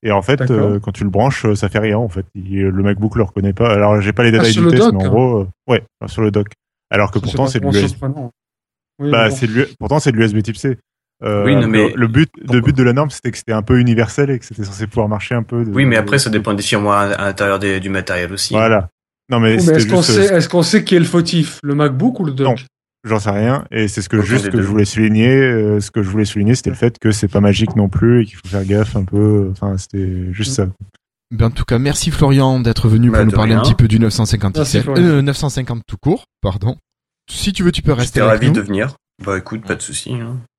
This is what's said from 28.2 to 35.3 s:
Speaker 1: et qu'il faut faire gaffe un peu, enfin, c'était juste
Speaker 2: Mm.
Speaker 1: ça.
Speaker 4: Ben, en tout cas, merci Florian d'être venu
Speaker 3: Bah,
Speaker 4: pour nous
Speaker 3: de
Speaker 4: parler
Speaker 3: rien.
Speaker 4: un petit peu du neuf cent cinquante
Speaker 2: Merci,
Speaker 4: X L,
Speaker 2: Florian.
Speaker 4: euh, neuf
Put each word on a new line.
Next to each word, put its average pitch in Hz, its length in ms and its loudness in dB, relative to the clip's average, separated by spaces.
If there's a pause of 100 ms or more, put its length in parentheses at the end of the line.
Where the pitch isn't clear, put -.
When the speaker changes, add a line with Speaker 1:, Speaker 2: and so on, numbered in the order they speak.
Speaker 1:
et 110 60 0
qu'il - 100 -20
faut - 120 -20
faire 98 180 -4
gaffe 104 280 0
un 101 100 -2
peu, 104 480 2
enfin, 98 260 -4
c'était 92 540 -6
juste 101 180 -6
Speaker 2:
Mm. - 40 -6
Speaker 1:
ça. 98 120 0 (640)
Speaker 4:
Ben, 113 160 0
en 117 40 0
tout - 140 -4
cas, 117 140 0
merci 139 320 -2
Florian 135 500 2
d'être 117 280 0
venu 113 200 4
Speaker 3:
Bah, 110 100 4
Speaker 4:
pour 104 60 4
nous 110 60 4
Speaker 3:
de 101 60 0
Speaker 4:
parler 107 160 2
Speaker 3:
rien. 110 80 4
Speaker 4:
un 113 40 0
petit 123 100 4
peu 117 140 4
du 107 100 4
neuf 110 140 2
cent 110 140 0
cinquante 104 300 -2
Speaker 2:
Merci, 147 200 0
Speaker 4:
X 135 100 0
L, 139 80 -2
Speaker 2:
Florian. 175 120 4
Speaker 4:
euh, 147 160 4
neuf 139 160 -2